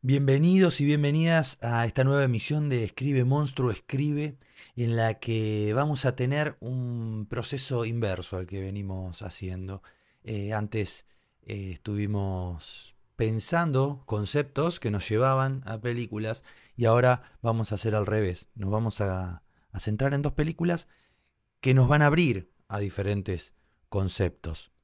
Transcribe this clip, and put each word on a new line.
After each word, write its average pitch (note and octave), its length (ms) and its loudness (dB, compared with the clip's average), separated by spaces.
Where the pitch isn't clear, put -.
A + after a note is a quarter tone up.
Bienvenidos D3 800 4
y C#3+ 40 2
bienvenidas D3+ 760 2
a A#2 260 0
esta A#2 160 0
nueva C#3 220 4
emisión D3 440 0
de B2 160 0
Escribe, C3 400 0
Monstruo, C3 480 0
Escribe, D3 640 -4
en A#2 180 0
la A2+ 200 2
que G#2+ 600 -2
vamos C#3+ 300 0
a B2+ 100 2
tener C#3+ 460 -2
un A#2+ 680 -6
proceso B2 560 -4
inverso G#2 520 -4
al F2+ 100 -6
que F#2+ 140 -8
venimos F#2+ 600 -8
haciendo. F#2 600 -10
Eh, G#2 300 -6
antes, G#2+ 520 -4
eh, G2 300 -10
estuvimos G2 1200 -6
pensando C3+ 920 0
conceptos C#3 720 -2
que A2 140 -2
nos G2+ 160 -4
llevaban C3 580 0
a A2 140 -8
películas A2+ 640 -6
y A#2+ 80 0
ahora B2 580 4
vamos A2+ 300 0
a - 20 -2
hacer G#2+ 220 0
al G#2 100 2
revés. G2+ 480 0
Nos G2+ 160 -4
vamos A2 300 0
a, F#2 420 -2
a F2+ 80 -8
centrar C3+ 340 0
en C#3+ 80 0
dos D3 100 -2
películas E3 540 -2
que C3 140 4
nos C3 140 8
van D3 140 6
a D3 40 8
abrir C#3+ 460 2
a G#2 100 -6
diferentes G2+ 720 -2
conceptos. F2+ 800 -2